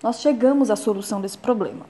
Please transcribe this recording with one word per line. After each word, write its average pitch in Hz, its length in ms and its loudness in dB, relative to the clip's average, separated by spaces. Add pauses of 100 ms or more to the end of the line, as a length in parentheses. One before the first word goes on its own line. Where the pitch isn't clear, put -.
nós 233 200 -2
chegamos 262 500 4
à 208 60 2
solução 202 440 -4
desse 196 160 -8
problema, 196 540 -4